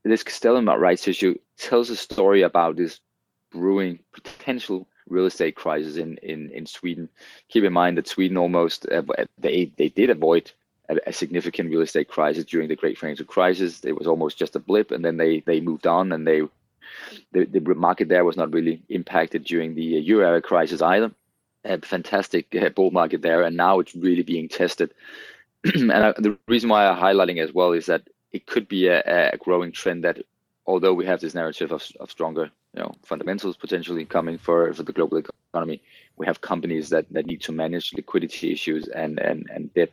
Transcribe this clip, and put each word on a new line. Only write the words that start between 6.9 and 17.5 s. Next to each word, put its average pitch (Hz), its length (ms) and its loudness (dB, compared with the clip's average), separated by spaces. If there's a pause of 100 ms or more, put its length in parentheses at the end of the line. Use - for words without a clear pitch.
Keep 110 160 4
in 92 80 2
mind 87 260 4
that 82 100 -4
Sweden 92 300 0
almost, 87 520 0
uh, 82 120 0 (360)
they, 90 380 0
they 76 140 2
did 113 200 4
avoid 80 400 2 (380)
a, 78 80 -2 (100)
a - 60 -6
significant 87 580 -4
real 80 120 2
estate 78 260 -2
crisis 78 360 -2
during 78 240 -2
the 76 80 -2
Great 76 220 -2
Financial 76 280 -8
Crisis. 90 580 0
It - 120 -2
was - 100 -6
almost 80 320 0
just - 180 -4
a - 20 -2
blip, 104 320 0
and 82 140 -4
then 82 140 0
they, 80 220 2
they 80 200 0
moved 82 260 -4
on, 90 240 2
and 80 160 -4
they, 78 160 4 (880)
the, 185 140 2
the - 160 0 (140)